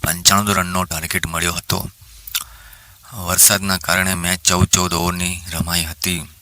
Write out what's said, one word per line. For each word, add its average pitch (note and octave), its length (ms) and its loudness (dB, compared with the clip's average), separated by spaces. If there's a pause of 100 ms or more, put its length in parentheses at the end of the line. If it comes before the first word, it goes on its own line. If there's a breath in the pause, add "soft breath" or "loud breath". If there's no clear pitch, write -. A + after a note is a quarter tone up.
પંચાણું G2 500 2
રનનો F#2 300 0
ટાર્ગેટ E2 420 -4
મળ્યો E2 260 -2
હતો. - 380 -4 (1200 loud breath)
વરસાદના F#2+ 680 2
કારણે F#2 360 2
મેચ F2+ 260 -2
ચૌદ F#2 260 4
ચૌદ F2+ 260 2
ઓવરની F2 500 -2 (100)
રમાઈ E2 320 -2
હતી. E2+ 440 -4 (140)